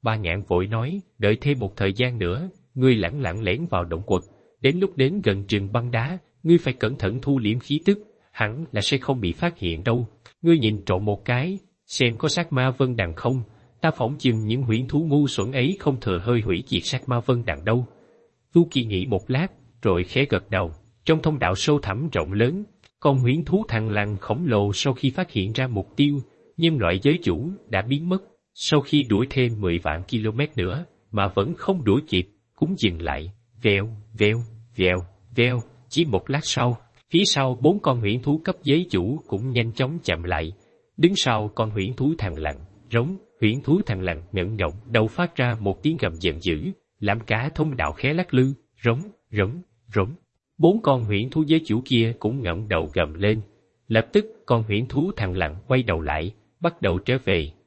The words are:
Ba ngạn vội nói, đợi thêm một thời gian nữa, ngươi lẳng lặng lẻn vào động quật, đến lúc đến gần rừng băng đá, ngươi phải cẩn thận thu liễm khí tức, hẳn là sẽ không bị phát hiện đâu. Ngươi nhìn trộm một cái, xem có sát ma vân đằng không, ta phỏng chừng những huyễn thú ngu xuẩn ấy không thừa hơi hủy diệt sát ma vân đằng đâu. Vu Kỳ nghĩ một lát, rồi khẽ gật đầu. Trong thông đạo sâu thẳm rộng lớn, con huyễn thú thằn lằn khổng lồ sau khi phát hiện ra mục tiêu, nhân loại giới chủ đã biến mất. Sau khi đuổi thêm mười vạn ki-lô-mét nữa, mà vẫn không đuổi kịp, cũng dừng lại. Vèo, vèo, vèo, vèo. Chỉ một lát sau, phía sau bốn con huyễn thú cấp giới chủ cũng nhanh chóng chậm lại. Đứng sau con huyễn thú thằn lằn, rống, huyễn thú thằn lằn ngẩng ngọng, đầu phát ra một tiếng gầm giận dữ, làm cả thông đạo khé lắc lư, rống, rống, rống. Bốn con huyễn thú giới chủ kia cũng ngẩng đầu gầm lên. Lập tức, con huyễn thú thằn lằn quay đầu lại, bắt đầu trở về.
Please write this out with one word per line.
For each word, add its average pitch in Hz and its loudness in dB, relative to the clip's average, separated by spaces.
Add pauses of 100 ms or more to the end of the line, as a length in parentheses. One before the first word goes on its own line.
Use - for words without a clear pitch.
Ba 110 0
ngạn 95 -2
vội 92 2
nói, 117 -4 (180)
đợi 107 4
thêm 143 0
một 104 -6
thời 98 2
gian 120 -2
nữa, 104 -2 (260)
ngươi 131 4
lẳng 110 -2
lặng 104 -4
lẻn 107 0
vào 87 0
động 85 -4
quật, 92 2 (380)
đến 143 2
lúc 190 0
đến 147 2
gần 98 0
rừng 101 0
băng 120 -2
đá, 120 -4 (240)
ngươi 165 6
phải 139 0
cẩn 117 -2
thận 104 -2
thu 139 0
liễm 110 2
khí 147 -2
tức, 202 4 (340)
hẳn 117 -2
là 107 0
sẽ 135 0
không 131 -2
bị 90 0
phát 170 -2
hiện 85 -4
đâu. 117 0 (340)
Ngươi 165 6
nhìn 107 0
trộm 95 0
một 104 -2
cái, 147 -2 (280)
xem 120 0
có 151 0
sát 170 -2
ma 131 2
vân 127 0
đằng 85 -2
không, 123 -2 (380)
ta 160 2
phỏng 135 -2
chừng 110 2
những 120 0
huyễn 120 0
thú 151 0
ngu 147 4
xuẩn 113 -2
ấy 139 0
không 131 0
thừa 92 0
hơi 117 2
hủy 98 0
diệt - -2
sát - -6
ma 123 0
vân 120 0
đằng 76 -6
đâu. 117 2 (680)
Vu 170 6
Kỳ 127 0
nghĩ 95 -2
một 107 -2
lát, 147 0 (340)
rồi 90 2
khẽ 127 0
gật 98 -2
đầu. 90 -2 (320)
Trong 160 2
thông 151 0
đạo 92 2
sâu 147 2
thẳm 127 -4
rộng 82 -2
lớn, 131 0 (360)
con 139 4
huyễn 127 2
thú 196 0
thằn 110 -2
lằn 104 0
khổng 127 -4
lồ 104 2
sau 135 0
khi 135 0
phát 185 -4
hiện 101 -2
ra 131 -2
mục 104 -4
tiêu, 147 2 (360)
nhân 165 2
loại 92 2
giới 151 4
chủ 107 -2 (180)
đã 98 -2
biến 143 -4
mất. 185 -2 (320)
Sau - 2
khi 147 2
đuổi 110 4
thêm 123 2
mười 87 0
vạn 82 -4
ki-lô-mét 113 -2
nữa, 117 -2 (260)
mà 101 0
vẫn 101 0
không 185 -2
đuổi 104 4
kịp, 113 0 (260)
cũng 165 -2
dừng 85 0
lại. 80 -6 (300)
Vèo, 101 2 (300)
vèo, 110 2 (340)
vèo, 90 2 (360)
vèo. 123 2 (280)
Chỉ 165 2
một 107 -2
lát 139 -2
sau, 123 0 (340)
phía 185 4
sau 135 0
bốn 175 4
con 127 0
huyễn 110 0
thú 147 0
cấp 185 -4
giới 170 2
chủ 104 0
cũng 110 -4
nhanh 117 0
chóng 135 -2
chậm 82 -2
lại. 85 -4 (440)
Đứng 170 4
sau 107 0
con 110 -2
huyễn 107 -2
thú 139 0
thằn 90 -4
lằn, 76 -6 (360)
rống, 127 0 (240)
huyễn 113 2
thú 165 4
thằn 92 -4
lằn 87 -4 (100)
ngẩng 98 -2
ngọng, 85 -2 (180)
đầu 113 2
phát 175 -4
ra 123 0
một 98 -2
tiếng 160 0
gầm 90 -2
giận 82 -2
dữ, 82 -2 (280)
làm 101 -2
cả 113 -4
thông 151 -2
đạo 73 -2
khé 131 -4
lắc 180 -4
lư, 131 4 (320)
rống, 120 2 (300)
rống, 107 -2 (320)
rống. 165 0 (440)
Bốn 190 4
con 131 2
huyễn 104 -2
thú 160 0
giới 160 4
chủ 113 0
kia 117 2
cũng 123 -2
ngẩng 98 -4
đầu 87 0
gầm 78 0
lên. 104 0 (480)
Lập 113 2
tức, 208 4 (200)
con 117 2
huyễn 107 -2
thú 143 -2
thằn 92 -4
lằn 82 -2 (120)
quay 131 2
đầu 90 0
lại, 78 -4 (260)
bắt 170 -2
đầu 92 2
trở 123 0
về. 80 0 (140)